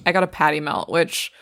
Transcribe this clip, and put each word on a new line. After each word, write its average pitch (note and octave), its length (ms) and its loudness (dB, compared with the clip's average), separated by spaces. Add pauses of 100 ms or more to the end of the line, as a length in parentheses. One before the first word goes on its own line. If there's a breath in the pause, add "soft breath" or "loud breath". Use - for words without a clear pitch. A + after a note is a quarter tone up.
I F3+ 60 2
got F#3 140 2
a - 20 -2
patty D3+ 320 0
melt, D3 320 -4
which - 400 0 (120 soft breath)